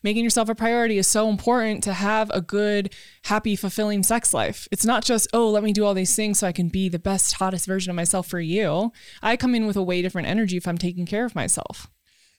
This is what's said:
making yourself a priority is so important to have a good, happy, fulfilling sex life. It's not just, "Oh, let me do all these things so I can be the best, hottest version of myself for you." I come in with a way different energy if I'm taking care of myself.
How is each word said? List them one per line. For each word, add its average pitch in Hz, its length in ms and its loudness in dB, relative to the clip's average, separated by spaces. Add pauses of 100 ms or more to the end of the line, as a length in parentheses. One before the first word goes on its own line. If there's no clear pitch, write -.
making 208 220 0
yourself 226 260 2
a 226 40 0
priority 226 440 2
is 190 100 2
so 220 220 2
important 220 540 0
to 196 100 -2
have 208 400 0
a 185 80 0
good, 202 500 0 (320)
happy, 214 320 0
fulfilling 208 460 -2
sex 226 320 2
life. 107 360 -2
It's - 140 -2
not 233 180 2
just, 226 300 2
"Oh, 226 160 4
let 208 160 2
me 214 80 2
do 208 140 2
all 202 80 4
these 185 200 0
things 214 260 0
so 202 60 0
I 180 60 0
can 175 160 0
be 190 220 0
the 170 80 -4
best, 190 380 0
hottest 190 300 -2
version 185 220 -2
of 175 80 -4
myself 175 320 -2
for 175 120 -4
you." 180 520 0 (300)
I 233 160 2
come 247 160 2
in 220 120 2
with 202 100 0
a 196 60 0
way 180 200 0
different 180 260 -4
energy 190 300 0
if 175 100 -4
I'm 175 80 -2
taking 175 300 -4
care 208 180 -2
of 240 100 -6
myself. - 520 -4 (520)